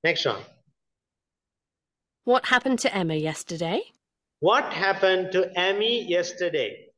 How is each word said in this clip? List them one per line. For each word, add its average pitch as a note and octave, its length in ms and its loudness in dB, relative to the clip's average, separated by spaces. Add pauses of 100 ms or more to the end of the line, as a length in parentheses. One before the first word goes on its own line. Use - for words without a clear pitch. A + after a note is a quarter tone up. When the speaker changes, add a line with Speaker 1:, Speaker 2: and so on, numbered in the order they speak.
Speaker 1:
Next D#3+ 220 0
one. G2+ 160 -2 (1800)
Speaker 2:
What B3+ 200 4
happened B3+ 360 2
to - 140 0
Emma E3+ 200 -2
yesterday? E3 640 -4 (600)
Speaker 1:
What A3 320 2
happened F#3+ 600 0
to F3+ 260 0
Emmy G#3 480 0
yesterday? E3+ 920 -2